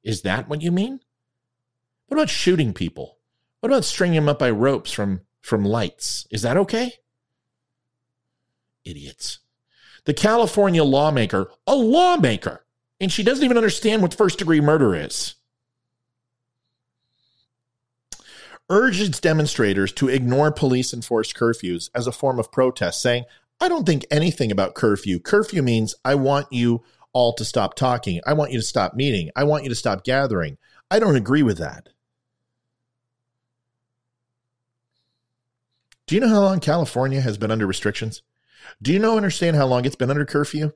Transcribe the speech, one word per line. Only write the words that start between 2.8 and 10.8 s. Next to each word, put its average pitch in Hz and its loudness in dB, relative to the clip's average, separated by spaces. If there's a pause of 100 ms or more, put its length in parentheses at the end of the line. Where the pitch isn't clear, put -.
What 240 0
about 254 2
stringing 175 0
them 147 2
up 147 -2
by 127 2
ropes 117 0
from, 98 -4 (200)
from 104 0
lights? - -4
Is 107 -6
that 175 0
okay? 226 -2 (1900)
Idiots. - -14 (680)
The 147 0
California 202 2